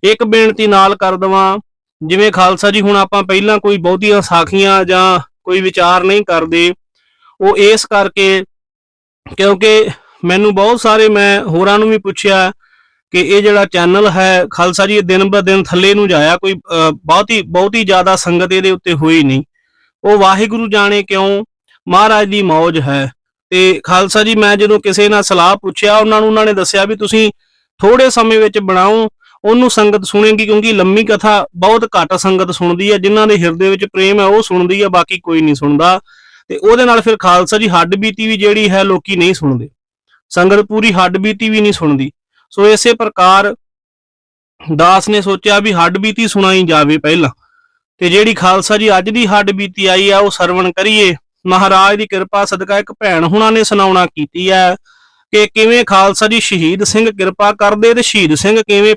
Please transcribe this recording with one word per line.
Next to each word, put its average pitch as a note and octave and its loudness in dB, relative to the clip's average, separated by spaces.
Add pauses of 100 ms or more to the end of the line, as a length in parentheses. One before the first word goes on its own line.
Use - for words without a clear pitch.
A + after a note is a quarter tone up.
ਇੱਕ A3 0
ਬੇਨਤੀ A3 0
ਨਾਲ G3 2
ਕਰ F#3+ -2
ਦੇਵਾਂ, F#3+ 0 (440)
ਜਿਵੇਂ F#3+ 0
ਖਾਲਸਾ F#3 0
ਜੀ G#3 -2
ਹੁਣ G3+ 0
ਆਪਾਂ G3 -2
ਪਹਿਲਾਂ G3+ -2
ਕੋਈ G3+ -2
ਬਹੁਤੀਆਂ F#3+ 0
ਸਾਖੀਆਂ F#3+ 0
ਜਾਂ F#3 0 (260)
ਕੋਈ F#3 -2
ਵਿਚਾਰ F#3 0
ਨਹੀਂ G3+ 0
ਕਰਦੇ, E3+ -2 (680)
ਉਹ G3 0
ਇਸ G#3 2
ਕਰਕੇ G3 -2 (920)
ਕਿਉਂਕਿ G3+ 2 (360)
ਮੈਨੂੰ G3 0
ਬਹੁਤ A3 0
ਸਾਰੇ, A3 2
ਮੈਂ G3+ 0
ਹੋਰਾਂ F#3+ 0
ਨੂੰ A3 0
ਵੀ A3 0
ਪੁੱਛਿਆ F#3+ -2 (580)
ਕਿ F3+ -2
ਇਹ G3 2
ਜਿਹੜਾ G#3 2
ਚੈਨਲ F#3+ 0
ਹੈ F#3 0
ਖਾਲਸਾ F3+ -2
ਜੀ, G#3 0
ਇਹ G#3 2
ਦਿਨ F#3 0
ਬ G3 0
ਦਿਨ F#3+ 0
ਥੱਲੇ F#3 0
ਨੂੰ G#3 0
ਜਾਇਆ, D#3+ 0
ਕੋਈ, G3 -4
ਅਹ, D#3+ -2 (140)
ਬਹੁਤੀ, G3+ 0
ਬਹੁਤੀ G3 -2
ਜ਼ਿਆਦਾ F#3 2
ਸੰਗਤ F3+ -2
ਇਹਦੇ F#3+ 0
ਉੱਤੇ F#3 -4
ਹੋਈ D#3+ 0
ਨਹੀਂ। C3+ 0 (640)
ਉਹ G#3 2
ਵਾਹਿਗੁਰੂ G#3 0
ਜਾਣੇ G3+ -2
ਕਿਉਂ, G3 -2 (440)
ਮਹਾਰਾਜ G#3 2
ਦੀ G#3 -2
ਮੌਜ E3 0
ਹੈ। C#3 -4 (380)
ਤੇ F#3 2
ਖਾਲਸਾ F#3+ 0
ਜੀ, A3 0
ਮੈਂ G#3 2
ਜਦੋਂ G#3 2
ਕਿਸੇ G3+ 0
ਨਾਲ G#3 2
ਸਲਾਹ F#3 2
ਪੁੱਛਿਆ, G#3 -2
ਉਹਨਾਂ G#3+ 2
ਨੂੰ, A3 0
ਉਹਨਾਂ G#3+ 0
ਨੇ G#3+ 0
ਦੱਸਿਆ G3 -2
ਵੀ G#3+ -4
ਤੁਸੀਂ G#3+ 0 (460)
ਥੋੜੇ B3 4
ਸਮੇਂ A3+ 0
ਵਿੱਚ G#3+ 0
ਬਣਾਓ, G3+ 0 (360)
ਉਹਨੂੰ A#3+ 2
ਸੰਗਤ G#3 0
ਸੁਣੇਗੀ, G#3+ 0
ਕਿਉਂਕਿ G#3+ 0
ਲੰਮੀ G3 0
ਕਥਾ G#3 0 (100)
ਬਹੁਤ G#3+ 2
ਘੱਟ F#3 -2
ਸੰਗਤ F#3 -2
ਸੁਣਦੀ F3 -2
ਹੈ, G3+ 0
ਜਿਨ੍ਹਾਂ G#3 2
ਦੇ G#3+ 2
ਹਿਰਦੇ E3+ -2
ਵਿੱਚ G3 0
ਪ੍ਰੇਮ G3 0
ਹੈ G3 2
ਉਹ G#3 2
ਸੁਣਦੀ F#3 -2
ਹੈ, G3 0
ਬਾਕੀ F3+ -2
ਕੋਈ E3 -2
ਨਹੀਂ D3+ 0
ਸੁਣਦਾ। D3 0 (480)
ਤੇ - -10
ਉਹਦੇ A#3 2
ਨਾਲ A#3 2
ਫਿਰ A3 0
ਖਾਲਸਾ F3+ 0
ਜੀ A3 0
ਹੱਡ F3 0
ਬੀਤੀ G#3+ -6
ਵੀ A3 -2
ਜਿਹੜੀ G#3 0
ਹੈ G3 0
ਲੋਕੀ G3 -4
ਨਹੀਂ F3 0
ਸੁਣਦੇ, C3 -4 (600)
ਸੰਗਤ G3 2
ਪੂਰੀ G#3+ -2
ਹੱਡ F3+ 0
ਬੀਤੀ G#3+ -4
ਵੀ A3 0
ਨਹੀਂ G#3 2
ਸੁਣਦੀ। D3 -2 (400)
ਸੋ G3+ 2
ਇਸੇ G#3+ 2
ਪ੍ਰਕਾਰ G3+ 0 (1200)
ਦਾਸ F3+ 2
ਨੇ G#3 0
ਸੋਚਿਆ G3 -2
ਵੀ G#3 -2
ਹੱਡ E3+ 0
ਬੀਤੀ G#3+ -4
ਸੁਣਾਈ F#3+ 0
ਜਾਵੇ D#3 0
ਪਹਿਲਾਂ, D#3 -2 (680)
ਤੇ F3+ -2
ਜਿਹੜੀ G#3+ 2
ਖਾਲਸਾ F#3 0
ਜੀ G#3 2
ਅੱਜ F#3 -4
ਦੀ A3+ -2
ਹੱਡ G3+ 0
ਬੀਤੀ G3 -6
ਆਈ F#3+ 2
ਆ G3 2
ਉਹ G3+ 2
ਸਰਵਣ F3+ -2
ਕਰੀਏ। G3+ 0 (320)
ਮਹਾਰਾਜ F#3+ 2
ਦੀ G#3 -6
ਕਿਰਪਾ G3 -4
ਸਦਕਾ F#3+ -4
ਇੱਕ G3+ -8
ਭੈਣ F3 -2
ਹੁਣਾਂ G#3+ 0
ਨੇ A3 0
ਸੁਣਾਉਣਾ F#3+ 0
ਕੀਤੀ E3+ -6
ਹੈ F#3 2 (560)
ਕਿ G#3+ 2
ਕਿਵੇਂ A3+ 2
ਖਾਲਸਾ G3 2
ਜੀ A3 0
ਸ਼ਹੀਦ F#3 -2
ਸਿੰਘ A3 0
ਕਿਰਪਾ G3+ -2
ਕਰਦੇ G#3 0
ਤੇ A#3+ -2
ਸ਼ਹੀਦ F3 0
ਸਿੰਘ G#3+ 0
ਕਿਵੇਂ G#3 2